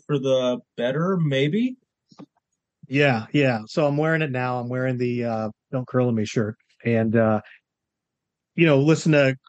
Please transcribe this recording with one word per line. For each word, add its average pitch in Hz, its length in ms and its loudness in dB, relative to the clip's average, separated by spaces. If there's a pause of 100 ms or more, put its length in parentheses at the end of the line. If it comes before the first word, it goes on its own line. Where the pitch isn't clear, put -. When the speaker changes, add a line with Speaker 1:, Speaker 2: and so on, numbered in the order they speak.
Speaker 1:
for 143 140 -2
the 127 400 0 (160)
better, 151 400 -2
maybe? 160 640 -2 (1080)
Speaker 2:
Yeah, 131 460 0
yeah. 127 340 2
So 151 220 -2
I'm 143 80 -2
wearing 156 260 0
it 151 80 -4
now. 127 300 -4
I'm 120 80 -8
wearing 127 300 -4
the, 120 260 -2
uh, 110 240 -4 (240)
Don't 127 160 -6
Curl 127 180 2
on 120 80 0
Me 107 100 0
shirt. 107 300 -2 (300)
And, 113 320 2
uh, 110 240 4 (1160)
you 170 100 4
know, 143 120 6
listen 156 340 2
to, 135 240 4 (120)